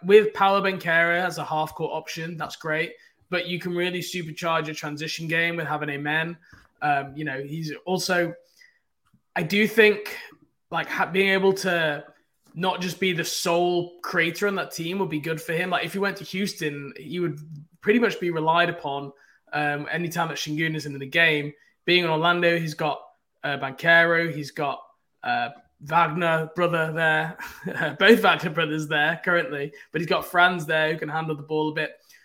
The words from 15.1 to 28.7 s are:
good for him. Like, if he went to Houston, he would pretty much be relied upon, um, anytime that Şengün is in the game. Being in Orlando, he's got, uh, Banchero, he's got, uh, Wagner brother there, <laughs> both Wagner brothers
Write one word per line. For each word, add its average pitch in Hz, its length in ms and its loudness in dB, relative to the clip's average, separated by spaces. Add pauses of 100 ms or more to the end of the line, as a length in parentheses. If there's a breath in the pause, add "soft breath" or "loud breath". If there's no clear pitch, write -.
good 156 200 -4
for 170 120 -6
him. 180 180 -2
Like, 170 140 0
if 165 80 -8
he 196 80 -4
went 196 160 0
to 180 80 -14
Houston, 151 720 -6
he 170 240 -8
would 156 180 -2 (420)
pretty 220 200 4
much 226 180 0
be 175 120 -2
relied 165 380 2
upon, 143 440 -6 (400 soft breath)
um, 147 380 -2
anytime 165 380 -2
that 151 80 -8
Şengün 156 380 -2
is 147 120 -6
in 139 120 -8
the 139 80 -10
game. 147 460 2 (320 soft breath)
Being 175 200 4
in 165 60 0
Orlando, 170 480 4
he's 160 160 -4
got, 147 260 -2 (440)
uh, 143 140 -4
Banchero, 170 720 4
he's 143 180 -8
got, 139 340 -4 (380)
uh, 120 280 -2 (320)
Wagner 160 760 2
brother 170 360 2
there, 160 1040 -2
<laughs> - 20 -12
both 196 220 10
Wagner 170 300 2
brothers 156 380 -2